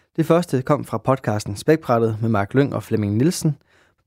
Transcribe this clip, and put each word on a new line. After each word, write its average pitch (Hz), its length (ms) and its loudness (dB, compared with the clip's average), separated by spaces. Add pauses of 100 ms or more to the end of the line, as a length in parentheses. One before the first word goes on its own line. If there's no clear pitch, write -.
(160)
Det 160 100 0
første 165 360 2
kom 127 240 0
fra 117 120 -6
podcasten 107 580 -2
Spækbrættet 117 680 0
med 113 80 0
Mark 101 240 0
Lyng 131 220 2
og 107 80 -4
Flemming 104 340 -2
Nielsen. 151 400 0 (500)